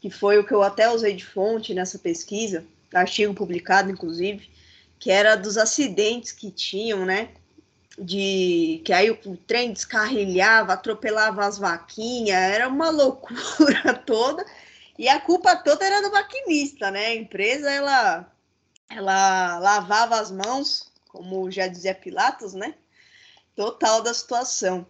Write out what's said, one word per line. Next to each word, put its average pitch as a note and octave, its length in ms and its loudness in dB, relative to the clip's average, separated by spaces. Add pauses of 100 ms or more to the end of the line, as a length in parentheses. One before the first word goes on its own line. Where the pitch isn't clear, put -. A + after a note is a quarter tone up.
que G3 100 -10
foi G3+ 280 4
o G3+ 80 2
que - 60 -4
eu G3+ 100 4
até A3 280 4
usei A3+ 240 0
de F#3 100 -12
fonte A3 480 -4
nessa F#3 260 -6
pesquisa, F#3 640 -6 (280)
artigo F#3+ 420 0
publicado, F#3+ 560 0
inclusive, F3+ 600 -8 (460)
que - 120 -6
era G#3 240 6
dos G3+ 240 -4
acidentes A3 720 0
que - 180 -16
tinham, G3+ 560 -4
né? G3 260 -2 (680)
De, F3+ 880 0
que - 80 -2
aí G3 180 4
o, A3 160 -4
o F#3 100 -12
trem A#3 360 -4
descarrilhava, G#3 1000 2
atropelava G#3+ 680 -2
as G3+ 140 -2
vaquinhas, G3+ 800 -2
era G3+ 300 2
uma D4 200 0
loucura C#4 1120 2
<laughs> - 80 -16
toda, C#4 400 0 (500)
e A#3+ 120 -2
a D4 120 6
culpa F4+ 360 4
toda D4+ 280 2
era G4+ 180 2
do G4+ 100 -2
maquinista, F#4+ 800 -2
né? G3+ 140 -4
A A#3 100 -2
empresa, A3+ 520 -2
ela, C4 640 0 (560)
ela F#3+ 680 2
lavava G#3 640 2
as G#3 100 -8
mãos, A3+ 600 -6 (160)
como F#3 420 -8
já F#3+ 160 -2
dizia F#3 300 -6
Pilatos, F#3+ 580 -4
né? G#3+ 220 -12 (800)
Total A3 460 0
da A#3 120 -4
situação. A3 760 -4